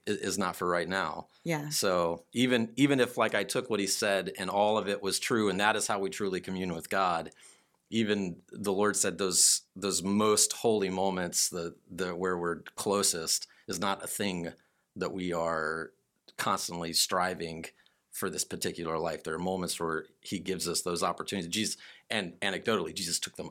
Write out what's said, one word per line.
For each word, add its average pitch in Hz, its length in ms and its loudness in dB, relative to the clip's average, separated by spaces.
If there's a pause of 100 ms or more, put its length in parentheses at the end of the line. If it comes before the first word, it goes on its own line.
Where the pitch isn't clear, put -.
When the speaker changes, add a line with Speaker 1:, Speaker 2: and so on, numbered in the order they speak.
Speaker 1:
i-, 107 40 0
is 95 260 -2
not 92 180 0
for 90 120 -2
right 87 200 2
now." 85 400 -2 (160)
Speaker 2:
Yeah. 151 260 -4
Speaker 1:
So 87 540 2 (100)
even, 120 420 4
even 139 240 6
if, 120 180 2
like, 110 160 4
I 101 100 2
took 123 240 -2
what 107 120 0
he 98 80 0
said 95 500 0
and 92 100 -4
all 104 300 4
of 95 100 0
it 101 140 -2
was 98 160 0
true, 110 320 2
and 92 100 2
that 107 160 4
is 101 120 -2
how 107 100 0
we 98 140 -2
truly 95 280 -2
commune 92 340 -4
with 80 140 -6
God, 87 440 2 (580)
even 101 460 0 (160)
the 101 200 -2
Lord 101 240 2
said 90 220 0
those, 92 440 4 (140)
those 92 280 -2
most 104 500 4
holy 104 380 2
moments, 92 580 0
the, 85 240 -6 (160)
the, 90 260 -4
where 92 220 0
we're 85 200 -2 (180)
closest, 95 720 0 (200)
is 90 120 -4
not 98 240 0
a 90 40 -8
thing 90 460 -2 (420)
that 87 160 -2
we 90 220 -2
are 80 580 -2 (460)
constantly 87 560 -2
striving 85 720 0 (460)
for 98 180 -4
this - 140 -4
particular 80 560 -4
life. 80 240 -2
There 80 100 -4
are 82 60 -2
moments 92 400 -2
where 82 260 -2 (140)
he - 180 -6
gives 87 300 -4
us 85 140 0
those 87 200 -2
opportunities. 87 480 -2
Jesus, 104 280 -2 (320)
and 98 320 -2
anecdotally, 90 520 0
Jesus 87 260 -2
took - 160 -8
them 85 160 -10